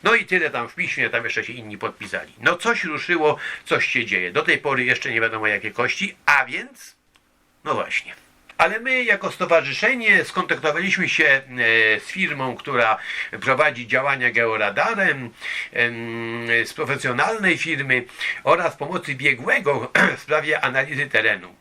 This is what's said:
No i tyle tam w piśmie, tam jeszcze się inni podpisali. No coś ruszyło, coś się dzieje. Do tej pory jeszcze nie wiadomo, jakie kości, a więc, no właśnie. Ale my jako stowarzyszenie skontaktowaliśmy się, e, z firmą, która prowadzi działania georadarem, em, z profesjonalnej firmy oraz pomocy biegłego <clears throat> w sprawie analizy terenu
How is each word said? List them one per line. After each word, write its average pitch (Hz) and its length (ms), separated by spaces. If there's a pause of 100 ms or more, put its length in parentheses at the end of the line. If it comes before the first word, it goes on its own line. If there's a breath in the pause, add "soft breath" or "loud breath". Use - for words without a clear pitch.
No 214 120
i 214 120
tyle 165 240
tam 120 180
w - 60
piśmie, 143 360
tam 117 140
jeszcze 110 200
się 117 80
inni 107 260
podpisali. 95 600
No 156 180
coś 226 280
ruszyło, 151 520 (280 loud breath)
coś 139 220
się 120 200
dzieje. 90 260
Do 143 100
tej 156 160
pory 131 260
jeszcze 127 260
nie 113 100
wiadomo, 110 260
jakie 104 240
kości, 127 460 (100)
a 143 180
więc, 208 520 (680)
no 147 100
właśnie. - 400 (440)
Ale 196 220
my 254 240
jako 196 280
stowarzyszenie 175 920
skontaktowaliśmy 175 840
się, 160 160
e, 139 160 (600)
z - 40
firmą, 143 520
która 117 420 (420 loud breath)
prowadzi 131 460
działania 131 440
georadarem, 120 1000 (420 loud breath)
em, 117 720 (180)
z - 100
profesjonalnej 143 840
firmy 135 460 (400 loud breath)
oraz 165 320
pomocy 151 380
biegłego 135 800
<clears throat> 185 220
w - 40
sprawie 151 400
analizy 135 460
terenu 107 540